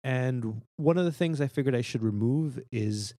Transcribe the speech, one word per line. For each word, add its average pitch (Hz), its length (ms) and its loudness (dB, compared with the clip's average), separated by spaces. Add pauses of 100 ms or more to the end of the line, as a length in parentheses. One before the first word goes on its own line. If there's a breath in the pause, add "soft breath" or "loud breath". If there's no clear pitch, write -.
And 127 580 -2 (160)
one 165 200 4
of 180 60 2
the 170 80 2
things 160 300 0
I 139 60 2
figured 131 280 0
I 120 60 2
should 117 200 -4
remove 120 600 0 (100)
is 107 480 -2